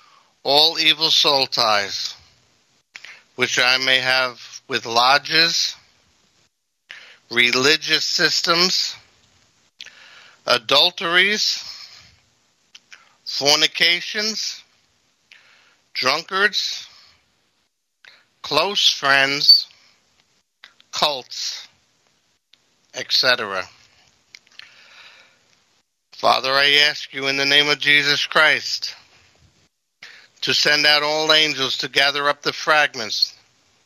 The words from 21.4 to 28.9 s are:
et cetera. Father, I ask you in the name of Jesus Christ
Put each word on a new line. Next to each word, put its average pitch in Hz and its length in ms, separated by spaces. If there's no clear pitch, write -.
et - 160
cetera. 110 520
Father, 120 400
I 143 380
ask - 240
you 135 140
in 139 100
the 139 80
name 147 220
of 147 100
Jesus 143 480
Christ - 680